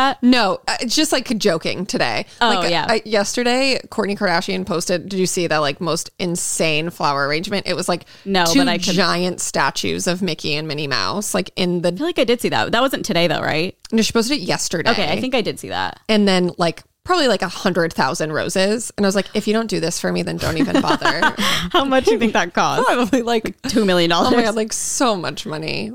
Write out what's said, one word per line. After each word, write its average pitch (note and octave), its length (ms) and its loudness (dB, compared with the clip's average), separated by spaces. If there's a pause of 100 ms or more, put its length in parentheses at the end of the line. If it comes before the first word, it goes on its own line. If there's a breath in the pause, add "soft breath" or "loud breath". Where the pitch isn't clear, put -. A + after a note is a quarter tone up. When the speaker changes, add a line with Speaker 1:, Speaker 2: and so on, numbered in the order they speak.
(120)
Speaker 1:
that? - 100 -6
Speaker 2:
No, A#3+ 460 4
uh, A3+ 80 -2 (100)
just, D4+ 240 0
like, C4 260 0
joking E3+ 480 0
today. C3 420 -2 (140 loud breath)
Speaker 1:
Oh, A#3+ 80 4
Speaker 2:
Like, F3+ 220 2
Speaker 1:
yeah. E3 180 0
Speaker 2:
I, A3+ 160 0
yesterday, A#3+ 840 0
Kourtney G3+ 280 -2
Kardashian F#3 480 0
posted, F3 440 -2
did G3 100 -4
you F#3 80 4
see E3+ 220 -2
that, D#3 100 0
like, C#3+ 220 -2
most E3 300 -4 (100)
insane E3+ 680 -2
flower C#3+ 360 0
arrangement? F3 400 -4
It F3+ 80 -2
was, E3+ 140 -2
like, F3+ 160 -2 (200 loud breath)
Speaker 1:
No, F#3+ 220 2
Speaker 2:
two E3+ 140 4
Speaker 1:
but C4+ 80 4
I F3 100 0
could F3+ 160 0
Speaker 2:
giant F3 460 0
statues E3+ 680 -2
of F3+ 160 -2
Mickey D#3+ 320 -2
and D#3 140 -4
Minnie D3+ 180 -4
Mouse, B2+ 480 -2
like, F#3+ 220 -2
in F3+ 260 0
the F3 100 0
Speaker 1:
I F3+ 40 -8
feel D4 100 -4
like E4+ 140 -2
I C4+ 40 2
did A#3 160 0
see F3+ 100 -2
that. B2+ 200 0
That A3+ 120 2
wasn't C#4 220 -2
today, F3 220 2
though, D#3 160 0
right? D#3 340 -2 (140)
Speaker 2:
No, A3 120 4
she - 100 0
posted A#3 260 0
it F3 60 -6
yesterday. E3 480 0
Speaker 1:
Okay, E3 180 0
I F#3+ 100 -2
think B3+ 140 -2
I B3 60 2
did E3 180 -4
see - 120 -12
that. F2+ 280 -4 (100)
Speaker 2:
And G#3 200 4
then, F3+ 280 2
like, E3+ 280 -2 (180)
probably, F4 260 2
like, G3 140 2
a F#3 60 -4
hundred F3 460 0
thousand D#3 380 0
roses. F#3+ 640 0
And G3+ 80 0
I G3 40 4
was G3 80 0
like, F#3+ 180 0
"If G#3+ 140 0
you G#3 60 2
don't A3+ 140 0
do F3 120 -2
this E3 180 -2
for F3+ 140 -2
me, F3 100 0
then E3+ 140 -6
don't E3 220 -2
even C4+ 240 2
bother." - 380 0 (140)
Speaker 1:
<laughs> - 40 -6
How F#3 460 0
much C4 200 2
do G#4 80 6
you A4 60 2
think A3+ 160 2
that F3 200 0
cost? D#3+ 320 2
Speaker 2:
Probably, B3 360 2
like, A#3 240 0
Speaker 1:
Like, - 160 -8
two G#3+ 240 0
million F3 240 4
dollars? G3+ 220 4
Speaker 2:
oh A#3+ 40 6
my A#3+ 60 6
God, A3 120 0
like, A3 180 -2
so - 440 0
much D3+ 300 -6
money. D#3 480 -6